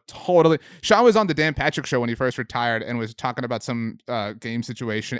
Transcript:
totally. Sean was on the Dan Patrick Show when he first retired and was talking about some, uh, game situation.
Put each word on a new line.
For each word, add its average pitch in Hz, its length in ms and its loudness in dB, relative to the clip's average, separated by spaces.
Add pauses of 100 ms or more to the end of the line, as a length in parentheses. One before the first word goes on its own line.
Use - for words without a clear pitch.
totally. 160 540 4 (220)
Sean 220 200 4
was 233 140 8
on 214 100 4
the 160 80 0
Dan 151 180 2
Patrick 147 340 -2
Show 135 120 0
when 120 100 0
he 117 60 -4
first 127 240 -2
retired 120 460 -2
and 120 120 -6
was 110 160 -6
talking 123 320 -4
about 117 200 -6
some, 117 420 -6
uh, 107 280 -4
game 117 280 -6
situation. 117 580 -6